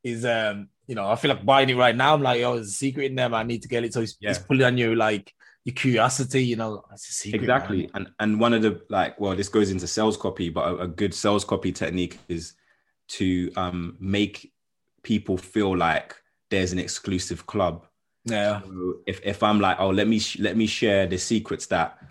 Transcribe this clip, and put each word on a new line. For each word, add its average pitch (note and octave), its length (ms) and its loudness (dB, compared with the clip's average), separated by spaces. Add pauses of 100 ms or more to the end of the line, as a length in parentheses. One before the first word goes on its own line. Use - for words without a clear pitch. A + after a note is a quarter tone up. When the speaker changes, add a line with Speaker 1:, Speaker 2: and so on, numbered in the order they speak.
Speaker 1:
is, A#2+ 220 -6
um, G#2+ 440 0 (180)
you A#2+ 80 -10
know, G2 120 -4
I A2 80 2
feel C#3+ 140 0
like G2 160 -2
buying C3+ 240 6
it B2+ 80 2
right B2 180 6
now. C#3 180 4
I'm D3+ 80 4
like, B2 220 2
"Oh, B2 120 0
there's A2 140 -6
a - 20 -10
secret C3+ 340 -4
in C3 100 -4
there, B2+ 140 0
man. A2+ 120 0
I - 20 -2
need A#2 200 -4
to - 40 -12
get A#2+ 160 -2
it." A2+ 100 -6
So A#2+ 80 -2
it's, A2+ 180 -6
Speaker 2:
Yeah. G#2 120 -6
Speaker 1:
it's F#2 80 -2
pulling C3 240 2
on B2 140 4
you, A#2 180 2
like, A2 380 0 (320)
your B2+ 100 -6
curiosity, C3 680 2
you A#2+ 100 -2
know, A2 280 -6 (100)
"It's - 160 -18
a - 20 -14
secret, G#2+ 300 -4
Speaker 2:
Exactly. A#2+ 400 2
Speaker 1:
man." - 120 -4
Speaker 2:
And, G2 140 -6 (120)
and G#2+ 200 2
one A#2 140 6
of A2+ 80 4
the, G#2+ 280 2
like, F#2 300 0
well, F#2+ 160 0
this G2 140 -2
goes G#2 220 4
into F2+ 160 -4
sales A2 300 0
copy, F2 320 -4
but D#2 180 -2
a, F2+ 160 -2
a F2+ 40 -4
good F#2 260 -2
sales G#2 320 2
copy F#2+ 260 -2
technique E2+ 560 -4
is E2 260 -8 (560)
to, F2+ 460 -2
um, F2+ 440 -6
make G2+ 540 -2 (500)
people G2+ 340 -2
feel G2 400 0
like D#2+ 380 0 (340)
there's F#2 220 0
an F#2 80 -4
exclusive - 640 -6
club. F2 400 -2 (400)
Speaker 1:
Yeah. G#2 360 -2
Speaker 2:
So F#2 340 -6 (100)
if, G2 180 -6
if G2 200 -4
I'm G#2 160 4
like, F#2 200 2
"Oh, G2 100 2
let G#2 180 2
me A2 120 2
sh-, - 200 -6
let G2+ 180 0
me A2 100 2
share G2+ 400 2
the F2+ 100 -2
secrets - 500 -4
that, E2+ 300 -2 (140)